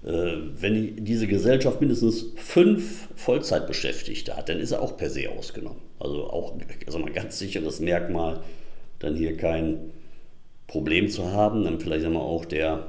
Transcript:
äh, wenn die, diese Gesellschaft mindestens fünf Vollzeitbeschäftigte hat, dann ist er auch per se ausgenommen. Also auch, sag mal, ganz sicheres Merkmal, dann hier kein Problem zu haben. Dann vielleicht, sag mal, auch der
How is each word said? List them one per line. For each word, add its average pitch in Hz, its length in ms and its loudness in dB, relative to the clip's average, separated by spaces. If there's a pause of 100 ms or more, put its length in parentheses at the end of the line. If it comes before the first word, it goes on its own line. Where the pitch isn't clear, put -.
äh, 82 300 0 (260)
wenn 107 160 4
die, 110 260 0
diese 110 240 2
Gesellschaft 120 560 4
mindestens 117 540 4
fünf - 800 4
Vollzeitbeschäftigte - 1200 0
hat, 73 120 -4
dann 82 100 0
ist - 120 -2
er - 120 0
auch - 140 -4
per - 120 -2
se - 220 -2
ausgenommen. - 500 -6 (180)
Also 71 260 -2
auch, - 280 -4 (340)
sag 80 140 -2
mal, - 100 -2
ganz 87 280 -4
sicheres 95 400 -4
Merkmal, 87 640 0 (580)
dann 76 160 -2
hier 82 200 0
kein 80 560 0 (760)
Problem 80 420 2
zu 92 220 -2
haben. 107 320 4
Dann 80 160 0
vielleicht, 80 240 0
sag 82 100 2
mal, 80 60 2
auch 82 260 -2
der 78 440 0